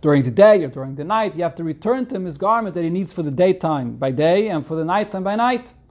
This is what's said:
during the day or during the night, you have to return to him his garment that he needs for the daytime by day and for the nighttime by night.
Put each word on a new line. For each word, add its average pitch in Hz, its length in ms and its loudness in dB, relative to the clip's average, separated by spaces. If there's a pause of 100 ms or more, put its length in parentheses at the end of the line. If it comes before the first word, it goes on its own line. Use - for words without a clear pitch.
during 143 220 4
the 123 80 -2
day 202 320 6
or 143 40 -4
during 135 280 -10
the 147 80 -10
night, 202 320 -2
you 170 80 -4
have 165 120 -4
to 170 80 -10
return 208 440 -2
to 262 80 -8
him 185 100 -4
his 156 120 -8
garment 202 380 0
that 175 80 -2
he 165 60 -2
needs 180 240 -4
for 170 100 -6
the 147 80 -4
daytime 156 640 0
by 135 160 -2
day 170 380 2
and 156 160 -4
for 160 100 -6
the 160 100 -2
nighttime 196 380 -2
by 196 120 -2
night. 240 380 -2 (180)